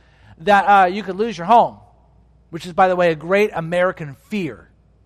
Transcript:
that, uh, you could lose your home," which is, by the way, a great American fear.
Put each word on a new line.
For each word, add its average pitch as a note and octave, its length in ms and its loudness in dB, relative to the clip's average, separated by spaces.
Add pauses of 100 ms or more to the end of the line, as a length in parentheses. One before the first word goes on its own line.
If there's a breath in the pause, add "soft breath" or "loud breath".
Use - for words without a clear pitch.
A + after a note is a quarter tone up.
(400 soft breath)
that, G3 240 2
uh, G3 240 6
you G3 160 -6
could F#3 120 -10
lose G#3 220 -6
your E3+ 100 -10
home," F#3 320 2 (680)
which E3 160 -14
is, F3+ 80 -14
by F#3+ 140 2
the F#3 80 0
way, F3 160 0
a E3 40 -4
great G3 380 -2
American E3 600 -4
fear. E3 540 -10 (360)